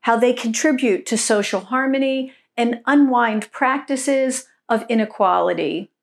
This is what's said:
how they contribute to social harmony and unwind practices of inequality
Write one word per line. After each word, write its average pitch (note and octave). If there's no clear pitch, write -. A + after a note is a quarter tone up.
how A#3
they B3
contribute A#3+
to A3+
social G#3
harmony C4+
and A#3
unwind B3
practices C4+
of A3
inequality F3+